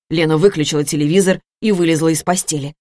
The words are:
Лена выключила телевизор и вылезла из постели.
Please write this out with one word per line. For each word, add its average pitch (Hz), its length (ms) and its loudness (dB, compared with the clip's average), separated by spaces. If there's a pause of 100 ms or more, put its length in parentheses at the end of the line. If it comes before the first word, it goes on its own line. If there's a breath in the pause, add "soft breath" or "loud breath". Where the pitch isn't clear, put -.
Лена 160 280 2
выключила 151 480 0
телевизор 170 560 0 (200)
и 214 120 0
вылезла 165 340 0
из 160 160 0
постели. 151 580 -4